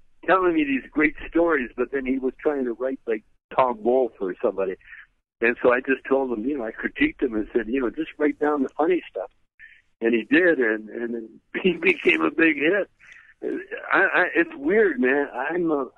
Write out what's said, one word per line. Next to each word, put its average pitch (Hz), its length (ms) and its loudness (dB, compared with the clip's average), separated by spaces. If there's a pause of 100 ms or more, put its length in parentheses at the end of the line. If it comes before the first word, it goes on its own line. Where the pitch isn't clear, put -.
(260)
telling 180 280 4
me 156 100 2
these 135 260 -2
great 151 240 0 (140)
stories, 160 480 2
but 123 160 -4
then 135 140 -4
he 131 120 -2
was 127 220 -4
trying 143 240 -2
to 120 80 -4
write, 131 340 -6
like, 107 160 -4 (320)
Tom 123 280 0
Wolfe 123 380 2
or 92 220 -4
somebody. 95 320 -2 (680)
And 120 220 2
so 127 100 6
I 127 80 2
just 131 280 -2
told 135 240 0
him, 107 140 -4
you 147 100 -2
know, 123 80 -6
I 110 60 -6
critiqued - 520 -4
him 123 120 0
and 107 180 -4
said, 117 160 0
you 135 120 -2
know, 120 100 -2
"Just 160 260 -8
write 147 220 0
down 147 240 0
the 127 80 -2
funny 165 400 0
stuff." - 200 -8 (720)
And 117 140 2
he 110 100 2
did, 160 340 4
and, 110 300 0
and 117 260 -8
then 110 140 -8 (260)
<laughs> - 80 -4
he 185 120 2
became 160 480 2
a 160 80 2
big 160 260 2
hit. 165 320 0 (1040)
I, 151 60 4 (160)
I, 170 120 4 (100)
it's - 180 0
weird, 214 460 2
man. 135 340 2
I'm 160 380 -2
a, 139 260 -2